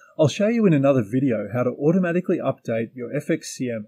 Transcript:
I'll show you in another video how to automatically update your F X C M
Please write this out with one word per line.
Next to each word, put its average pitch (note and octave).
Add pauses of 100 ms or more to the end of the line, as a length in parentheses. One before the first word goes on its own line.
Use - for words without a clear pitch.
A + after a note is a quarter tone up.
(180)
I'll D#3
show G#3
you A#3
in E3
another C#3
video G#2+
how B2
to B2
automatically F3
update A#2
your A#2+
F D3
X -
C B2+
M A2